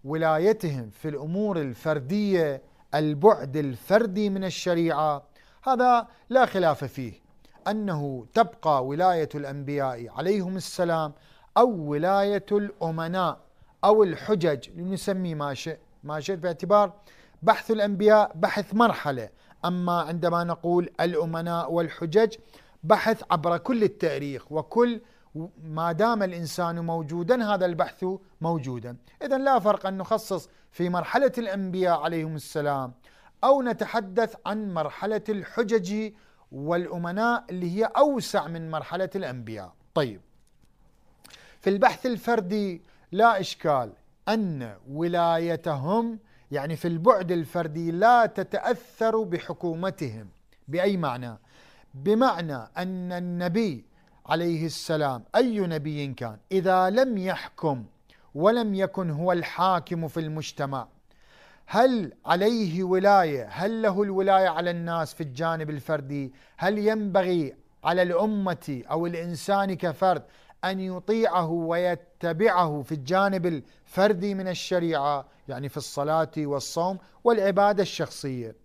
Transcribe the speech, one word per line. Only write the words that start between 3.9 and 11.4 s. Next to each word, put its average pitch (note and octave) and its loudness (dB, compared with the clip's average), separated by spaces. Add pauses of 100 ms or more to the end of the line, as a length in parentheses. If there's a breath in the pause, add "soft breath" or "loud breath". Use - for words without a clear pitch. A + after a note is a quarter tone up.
من F#3+ -4
الشريعة، D#3+ 0 (440 soft breath)
هذا B3 4 (220 soft breath)
لا B3 6
خلاف E3 2
فيه، B2 -8 (560 soft breath)
أنه D3 -4
تبقى D3 2
ولاية E3 2
الأنبياء C#3 -6
عليهم F#3 -2
السلام E3 -2 (440 soft breath)